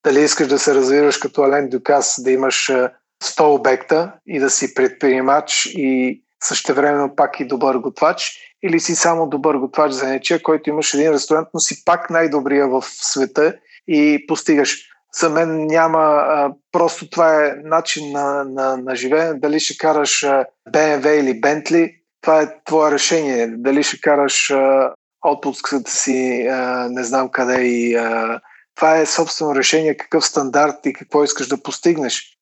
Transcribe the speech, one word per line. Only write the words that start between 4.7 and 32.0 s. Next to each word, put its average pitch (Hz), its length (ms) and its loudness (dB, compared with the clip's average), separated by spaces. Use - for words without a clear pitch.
предприемач 131 920 0
и 131 560 -2
същевременно 143 760 0
пак 143 240 0
и 131 60 -6
добър 127 300 0
готвач, 151 540 -2
или 165 180 0
си 170 140 -4
само 165 340 0
добър 143 280 0
готвач 135 360 0
за 131 160 -4
нечия, 135 340 -2
който 156 280 0
имаш 151 240 -2
един 151 180 2
ресторант, 156 420 0
но 165 60 -6
си - 240 -4
пак 170 260 0
най-добрия 143 580 0
в 127 180 -2
света 147 680 -2
и 147 400 2
постигаш. 151 500 0
За 165 100 2
мен 160 360 -2
няма, 160 320 2
а, 147 540 2
просто 170 380 -2
това 160 360 4
е 139 80 -2
начин 156 480 -4
на, 143 320 -2
на, 135 320 -4
на 127 200 -6
живеене. 151 380 0
Дали 147 260 0
ще - 160 -6
караш, 151 460 0
а, 139 220 2
B 151 280 2
M - 20 -2
W 151 200 4
или 127 200 -2
Bentley, 156 540 0
това 156 220 4
е 147 120 -6
твое 151 260 2
решение. 139 560 0
Дали 123 360 -2
ще - 180 -4
караш, 143 500 0
а, 135 420 2
отпуската 139 680 -4
си, 127 600 -2
а, 127 400 -4
не 123 140 -6
знам 127 240 -2
къде 127 340 0
и, 120 320 0
а, 117 460 -2
това 160 240 4
е 156 80 2
собствено 156 480 -2
решение, 147 420 2
какъв - 300 -2
стандарт 143 600 -2
и 131 60 -2
какво - 320 0
искаш 135 240 -4
да 139 140 -4
постигнеш. 151 600 -2